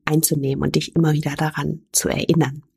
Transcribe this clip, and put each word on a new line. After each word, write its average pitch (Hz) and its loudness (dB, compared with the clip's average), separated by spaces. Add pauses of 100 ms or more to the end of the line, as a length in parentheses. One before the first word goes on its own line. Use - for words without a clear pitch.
einzunehmen 147 0
und 151 0
dich 156 -2
immer 160 4
wieder 147 -2
daran 156 -4 (100)
zu - 0
erinnern 143 0 (120)